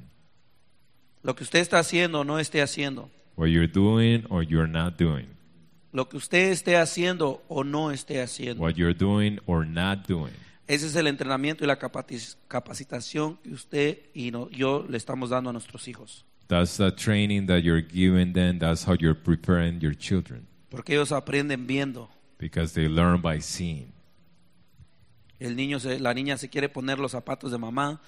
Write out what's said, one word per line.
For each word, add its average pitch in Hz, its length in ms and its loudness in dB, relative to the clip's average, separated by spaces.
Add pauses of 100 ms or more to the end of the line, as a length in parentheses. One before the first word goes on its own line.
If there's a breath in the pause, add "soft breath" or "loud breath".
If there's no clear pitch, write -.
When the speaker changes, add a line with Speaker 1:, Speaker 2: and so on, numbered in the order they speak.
(1200)
Speaker 1:
Lo 131 140 -2
que - 80 -12
usted 160 160 2
está 175 200 4
haciendo 170 420 2
o - 20 0
no 147 160 -2
esté 151 220 0
haciendo. 139 480 -4 (260)
Speaker 2:
What 80 120 2
you're 82 200 6
doing 113 640 4
or 90 120 0
you're 80 300 2
not 82 260 -2
doing. 76 300 0 (640)
Speaker 1:
Lo 131 160 -4
que - 80 -16
usted 180 360 2
esté 175 260 2
haciendo 165 720 0
o 147 160 -2
no 151 260 -2
esté 135 300 -6
haciendo. 123 420 -6
Speaker 2:
What 82 140 0
you're 87 200 4
doing 104 500 2
or 82 180 0
not 92 420 -4
doing. 80 240 -4 (360 loud breath)
Speaker 1:
Ese 147 200 0
es 147 80 -4
el 165 100 2
entrenamiento 139 580 -2
y 151 40 0
la 135 100 2
capati-, 127 600 -10 (100)
capacitación 143 960 -6
que - 80 -16
usted 147 480 -2 (160)
y 123 160 -6
no-, 120 180 -8
yo 135 400 0
le 123 80 -4
estamos 127 320 -6
dando 127 220 -2
a - 20 -8
nuestros - 340 -14
hijos. - 380 -18 (220)
Speaker 2:
That's 87 300 2
the 98 140 4
training 104 540 0
that 90 140 4
you're 82 280 4
giving 90 460 4
them. 90 240 2
That's 82 260 0
how 92 120 4
you're 82 180 4
preparing 85 640 2
your 78 160 0
children. 69 520 -4 (240)
Speaker 1:
Porque 123 240 -4
ellos 143 160 2
aprenden 139 560 -2
viendo. 131 420 -4 (300)
Speaker 2:
Because 82 340 -4
they 80 140 2
learn 87 340 6
by 80 200 0
seeing. - 500 -6 (1500)
Speaker 1:
El 120 160 -6
niño 139 240 -2
se, 127 200 -4
la 123 140 2
niña 135 240 -2
se 127 120 -10
quiere 143 200 -2
poner 135 300 -4
los 135 120 -2
zapatos 131 400 -6
de 120 60 -4
mamá, 139 500 -2